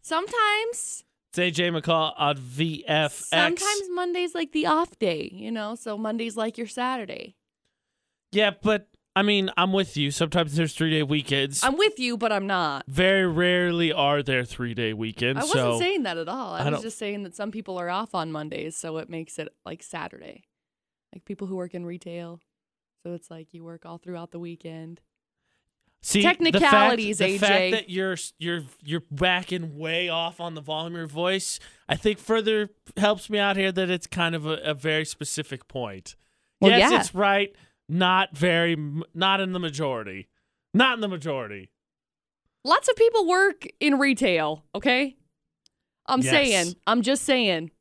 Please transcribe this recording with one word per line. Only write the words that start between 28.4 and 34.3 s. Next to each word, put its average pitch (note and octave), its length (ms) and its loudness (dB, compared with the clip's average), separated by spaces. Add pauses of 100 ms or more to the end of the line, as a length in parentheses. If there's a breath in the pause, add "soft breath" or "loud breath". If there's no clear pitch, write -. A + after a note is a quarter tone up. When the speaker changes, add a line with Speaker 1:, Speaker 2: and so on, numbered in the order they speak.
Speaker 2:
you're D#3 260 -4
backing F3+ 680 0
way E3 320 -2
off E3 320 -4
on E3+ 140 -8
the D3+ 60 -10
volume D#3 340 -6
of - 20 -8
your E3 100 -6
voice, F3+ 500 -2 (300 loud breath)
I - 80 2
think G#3+ 240 0
further G#3+ 500 0 (280)
helps G#3 320 2
me G#3 100 0
out G3+ 160 2
here F#3+ 160 0
that F3+ 180 -2
it's F3+ 180 -4
kind E3 280 -2